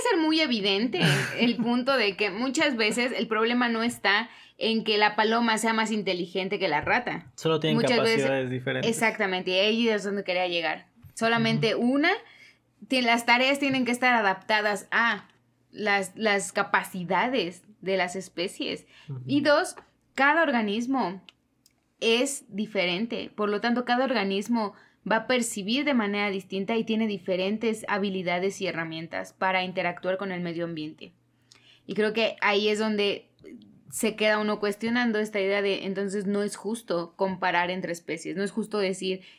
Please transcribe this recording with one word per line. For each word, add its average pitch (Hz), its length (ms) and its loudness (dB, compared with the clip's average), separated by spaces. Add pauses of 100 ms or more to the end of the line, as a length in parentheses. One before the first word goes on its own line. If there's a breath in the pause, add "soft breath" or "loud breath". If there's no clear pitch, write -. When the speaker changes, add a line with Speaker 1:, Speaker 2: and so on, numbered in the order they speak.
Speaker 1:
ser 392 120 4
muy 311 200 4
evidente 226 600 2
Speaker 2:
<laughs> 147 400 0
Speaker 1:
el 233 160 4
punto 247 400 2
de 202 200 2
que 208 140 0
muchas 262 460 0
veces 226 400 0
el 233 120 -2
problema 233 400 2
no 226 140 0
está 226 480 0 (260 loud breath)
en 220 280 0
que 214 140 2
la 208 180 4
paloma 220 420 2
sea 226 140 2
más 220 180 0
inteligente 190 680 -2
que 180 100 0
la 151 120 2
rata. 190 560 -2
Speaker 2:
Solo 160 240 2
tienen 156 160 2
Speaker 1:
Muchas 131 240 2
veces 139 220 2
Speaker 2:
capacidades 135 280 0
diferentes. 131 400 -2
Speaker 1:
Exactamente, 202 600 0
y 185 80 0
ahí 226 300 4
es 208 160 2
donde 202 200 -4
quería 180 240 0
llegar. 170 380 -4 (280)
Solamente 226 600 2
Speaker 2:
Ujú. 233 100 0 (100)
Speaker 1:
una, 302 160 4 (760 loud breath)
tie-, 262 140 2
las 233 240 2
tareas 254 320 4
tienen 269 260 0
que 233 80 0
estar 247 220 2
adaptadas 208 760 0
a 214 380 0 (420)
las, 202 460 -2
las 202 360 0
capacidades 190 1120 0 (200)
de 190 140 0
las 180 200 -2
especies. 185 680 -6 (220 loud breath)
Speaker 2:
Ujú. 135 180 -10
Speaker 1:
Y 277 160 2
dos, 311 340 2 (380)
cada 294 280 4
organismo 233 800 0 (800)
es 233 480 0
diferente, 202 880 -2
por 208 140 0
lo 208 100 -2
tanto, 240 240 0
cada 247 200 2
organismo 208 680 -2 (360 loud breath)
va 214 60 4
a 220 120 -2
percibir 233 560 0
de 285 100 2
manera 208 360 0
distinta 190 460 -4
y 226 80 0
tiene 220 220 0
diferentes 208 840 -2
habilidades 190 720 -2
y 190 60 -4
herramientas 165 680 -6
para 185 300 0
interactuar 180 540 -4
con 190 160 -6
el 180 80 -6
medio 170 240 -4
ambiente. 160 480 -10 (760 soft breath)
Y 196 80 -8
creo 208 180 0
que 220 280 0
ahí 208 280 2
es 208 120 2
donde 208 480 -2 (640)
se 214 260 -2
queda 214 220 2
uno 214 220 0
cuestionando 226 580 0
esta 208 220 -2
idea 196 220 2
de, 190 240 -2
"Entonces, 196 400 -4
no 202 160 0
es 208 140 -4
justo 180 600 -4
comparar 180 540 0
entre 180 220 -4
especies, 160 440 -8
no 196 60 -2
es 202 80 -2
justo 214 280 -4
decir 190 440 -2 (160 loud breath)